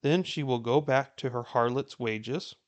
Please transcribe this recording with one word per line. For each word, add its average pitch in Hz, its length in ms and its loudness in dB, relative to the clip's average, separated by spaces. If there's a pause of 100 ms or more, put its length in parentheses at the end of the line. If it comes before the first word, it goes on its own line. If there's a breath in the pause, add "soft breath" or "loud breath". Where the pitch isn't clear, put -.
Then 170 220 4
she 156 200 -4
will 127 160 0
go 120 200 2
back 139 380 0
to 135 140 -4
her 120 120 -4
harlot's 123 540 0
wages 117 580 -4 (120)